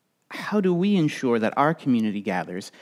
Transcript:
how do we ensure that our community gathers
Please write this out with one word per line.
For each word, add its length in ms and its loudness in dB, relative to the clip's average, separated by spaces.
how 300 -4
do 120 2
we 220 2
ensure 420 2
that 180 0
our 200 2
community 460 0
gathers 500 -6